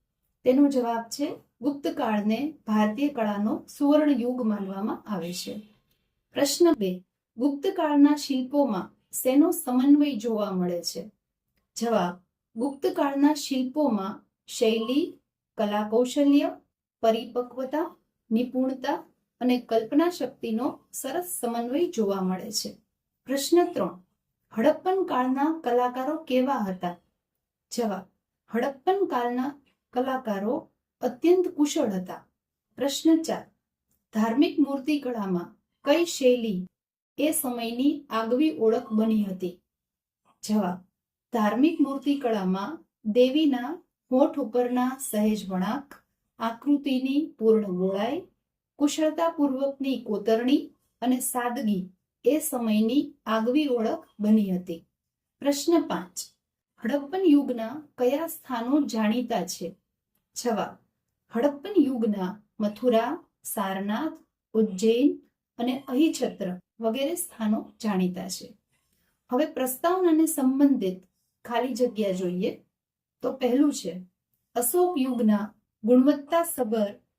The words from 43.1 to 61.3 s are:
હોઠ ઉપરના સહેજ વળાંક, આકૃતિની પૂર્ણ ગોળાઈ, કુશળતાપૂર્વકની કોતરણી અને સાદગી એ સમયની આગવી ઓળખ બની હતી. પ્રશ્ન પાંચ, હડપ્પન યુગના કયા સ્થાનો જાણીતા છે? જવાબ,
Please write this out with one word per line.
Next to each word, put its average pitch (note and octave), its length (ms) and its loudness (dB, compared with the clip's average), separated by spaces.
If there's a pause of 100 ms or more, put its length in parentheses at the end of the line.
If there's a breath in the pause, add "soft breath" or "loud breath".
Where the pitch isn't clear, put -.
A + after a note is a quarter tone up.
હોઠ C#4+ 280 4
ઉપરના B3 580 -2 (120)
સહેજ G#3+ 400 0
વળાંક, F#3+ 440 -4 (460)
આકૃતિની C4+ 1000 -2
પૂર્ણ A3 260 4
ગોળાઈ, G3 560 -2 (540)
કુશળતાપૂર્વકની C#4+ 1300 0
કોતરણી A3+ 680 0 (320)
અને B3 180 2
સાદગી A3+ 720 -2 (360)
એ D4 140 4
સમયની A#3 720 0 (120)
આગવી A#3+ 420 0
ઓળખ A#3+ 400 -4 (120)
બની G#3 320 4
હતી. F3+ 340 -6 (540)
પ્રશ્ન C#4+ 420 2
પાંચ, - 360 -8 (680)
હડપ્પન C#4+ 420 -2
યુગના B3+ 560 2 (160)
કયા C#4+ 300 0
સ્થાનો B3+ 540 -2
જાણીતા A3 640 -2
છે? - 300 -10 (600)
જવાબ, G#3+ 420 -4 (580)